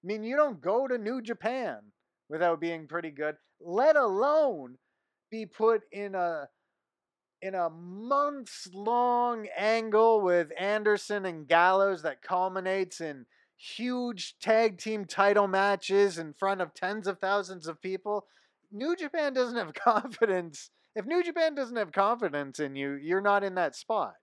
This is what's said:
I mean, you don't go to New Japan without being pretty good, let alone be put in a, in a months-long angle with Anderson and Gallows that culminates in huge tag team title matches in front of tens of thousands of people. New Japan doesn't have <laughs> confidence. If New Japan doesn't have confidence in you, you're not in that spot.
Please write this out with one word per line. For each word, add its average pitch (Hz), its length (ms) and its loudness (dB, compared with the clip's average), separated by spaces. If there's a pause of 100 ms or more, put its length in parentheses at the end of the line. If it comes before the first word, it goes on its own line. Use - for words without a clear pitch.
I 175 40 -12
mean, 214 180 -4
you 240 100 -4
don't 277 260 2
go 226 280 0
to 247 100 0
New 233 240 -4
Japan 220 560 -4 (500)
without 165 320 0
being 165 280 -6
pretty 165 220 -6
good, 151 260 -6 (240)
let 220 340 4
alone 226 840 2 (520)
be 220 160 -8
put 220 360 2 (100)
in 196 240 -8
a, 170 320 -2 (920)
in 190 140 -8
a 175 160 0
months-long 233 1800 -2 (100)
angle 220 640 4
with 175 380 2
Anderson 208 680 0
and 160 220 -6
Gallows 180 560 6
that 151 200 -6
culminates 185 760 -2
in 143 260 -8 (300)
huge 240 840 -6
tag 220 380 2
team 214 260 -4
title 202 420 4
matches 196 720 2
in 156 140 -8
front 196 280 -2
of 170 140 -4
tens 196 320 -6
of 190 140 -4
thousands 190 480 -2
of 156 120 -10
people. 190 460 -4 (460)
New 277 240 -4
Japan 302 360 -4
doesn't 247 240 0
have 175 180 -6
<laughs> - 0 -
confidence. 208 960 0 (260)
If 214 100 -8
New 339 160 0
Japan 320 320 -2
doesn't 247 220 -6
have 202 160 -4
confidence 190 680 0
in 139 160 -4
you, 139 200 -4
you're 160 260 -2
not 202 240 4
in 185 100 -4
that 170 220 -2
spot. 175 460 -2